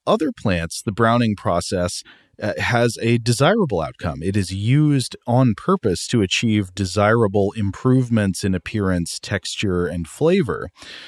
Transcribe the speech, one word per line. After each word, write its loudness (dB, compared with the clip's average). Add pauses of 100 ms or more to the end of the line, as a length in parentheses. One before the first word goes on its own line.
other 2
plants, -4
the -4
browning 2
process, -2 (400)
uh, -4
has 0
a 2
desirable 2
outcome. -6
It -2
is -2
used 2 (120)
on 4
purpose -2
to 2
achieve 0
desirable 2
improvements 0
in 0
appearance, -2
texture, -2
and -6
flavor. -2 (380)